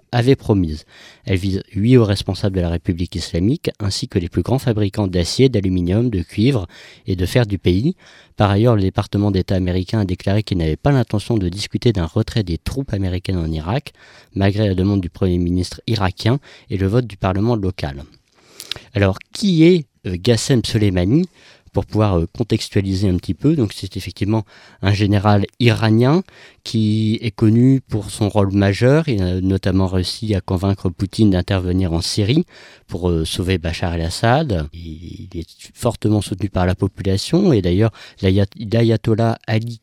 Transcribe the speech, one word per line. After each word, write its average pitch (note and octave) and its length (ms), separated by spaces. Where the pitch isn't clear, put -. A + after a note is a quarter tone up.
avait A#2+ 240
promises. E2+ 500
Elles F#2+ 140
visent F#2+ 240
huit A#2 240
hauts A2+ 80
responsables G2 500
de F2+ 60
la E2+ 80
République E2+ 460
islamique, F2+ 640
ainsi G#2 280
que - 120
les E2+ 100
plus F2+ 140
grands - 160
fabricants G#2 480
d'acier, F2+ 420
d'aluminium, F#2+ 600
de F#2 100
cuivre G#2+ 460
et F#2+ 80
de F2+ 100
fer A#2 220
du G2+ 100
pays. G2+ 380
Par G2+ 140
ailleurs, A2+ 240
le G2+ 80
département G2+ 480
d'État F#2+ 240
américain F#2 460
a G2+ 40
déclaré G2 380
qu'il F2+ 160
n'avait D#2 160
pas C#3 160
l'intention A#2 480
de F2+ 100
discuter G2+ 420
d'un F2 140
retrait G#2+ 380
des E2 160
troupes - 340
américaines F#2 460
en D#2+ 120
Irak, E2 420
malgré G2+ 320
la F#2+ 80
demande G2 260
du F2 80
Premier F2+ 300
ministre F2+ 480
irakien A2 500
et G2+ 80
le F#2+ 80
vote A#2 220
du G2+ 100
Parlement G2 380
local. D#2 480
Alors, G3 260
qui E3+ 320
est, F3 200
euh, F2+ 80
Qassem A2+ 480
Soleimani ? G#2 640
Pour G2 120
pouvoir, G#2 340
euh, E2 60
contextualiser G2 840
un F2+ 60
petit F2+ 180
peu, D3+ 220
donc A2+ 180
c'est - 220
effectivement G2+ 500
un G2 120
général G2+ 520
iranien A2+ 600
qui A2 560
est A2+ 100
connu A#2+ 540
pour G#2 260
son G#2+ 160
rôle G2 260
majeur. A#2 540
Il G#2+ 140
a F2+ 180
notamment F#2+ 480
réussi F#2+ 480
à F#2 60
convaincre F#2+ 480
Poutine G2+ 420
d'intervenir F2+ 600
en E2+ 80
Syrie A#2+ 440
pour, F2+ 220
euh, E2 160
sauver F#2 320
Bachar E2+ 360
el-Assad. F2+ 800
Il, E2+ 600
il F2 60
est D#2+ 80
fortement G#2+ 480
soutenu G2+ 280
par F#2 160
la F#2 100
population A#2 800
et G#2 80
d'ailleurs F#2 300
l'ayat-, G2 240
l'ayatollah A2+ 800
Ali A2+ 360